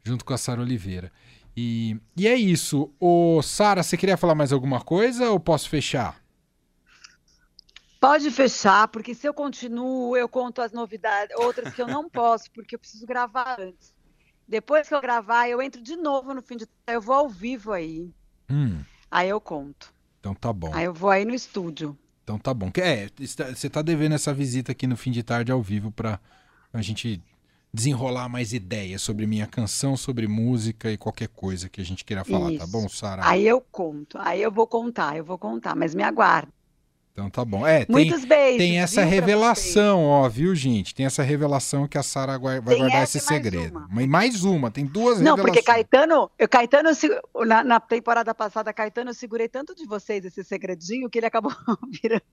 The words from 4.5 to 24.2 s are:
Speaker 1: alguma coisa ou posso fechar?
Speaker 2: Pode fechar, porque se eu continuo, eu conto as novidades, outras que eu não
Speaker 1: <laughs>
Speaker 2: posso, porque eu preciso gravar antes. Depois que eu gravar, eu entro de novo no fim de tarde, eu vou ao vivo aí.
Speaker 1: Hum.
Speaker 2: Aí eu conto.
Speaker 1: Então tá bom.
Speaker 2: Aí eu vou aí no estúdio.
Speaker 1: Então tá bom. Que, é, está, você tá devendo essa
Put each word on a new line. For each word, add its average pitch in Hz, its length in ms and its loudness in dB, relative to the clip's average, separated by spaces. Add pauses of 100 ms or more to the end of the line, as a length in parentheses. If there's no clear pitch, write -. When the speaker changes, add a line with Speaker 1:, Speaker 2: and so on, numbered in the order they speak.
Speaker 1:
alguma 131 260 0
coisa 240 520 0
ou 196 80 2
posso 156 300 0
fechar? 131 520 -4 (1800)
Speaker 2:
Pode 285 320 4
fechar, 220 560 4
porque 226 260 -12
se 285 140 -6
eu 294 60 -2
continuo, 254 840 -4
eu 240 100 0
conto 247 340 -6
as 220 100 -4
novidades, 214 680 -4
outras 240 360 -2
que 247 80 -8
eu 220 60 -4
não 294 220 -6
Speaker 1:
<laughs> - 0 -
Speaker 2:
posso, 233 420 0
porque 233 240 -16
eu 233 40 -14
preciso 220 260 -20
gravar 247 540 -6
antes. 185 340 -16 (540)
Depois 277 400 0
que 302 80 -2
eu 277 60 0
gravar, 240 460 0
eu 240 140 -2
entro 262 200 -8
de 254 140 -12
novo 277 380 -2
no 262 80 -10
fim 247 160 -14
de 220 80 -12
tarde, - 320 -8
eu 226 40 -2
vou 240 140 0
ao 285 140 4
vivo 214 420 -8
aí. 165 380 -6 (400)
Speaker 1:
Hum. 127 300 -2 (300)
Speaker 2:
Aí 180 200 0
eu 214 100 -2
conto. 143 540 -14 (260)
Speaker 1:
Então 98 140 -10
tá 117 180 -6
bom. 90 220 -6
Speaker 2:
Aí 160 120 -2
eu 180 80 -4
vou 180 160 0
aí 196 160 4
no 233 80 -4
estúdio. 165 640 -8 (260)
Speaker 1:
Então 107 160 -8
tá 135 140 -4
bom. 95 180 -4
Que, 180 100 -2
é, 123 260 0 (120)
está, 139 260 -8
você 127 240 -8
tá 151 120 -4
devendo 156 340 0
essa 143 180 -2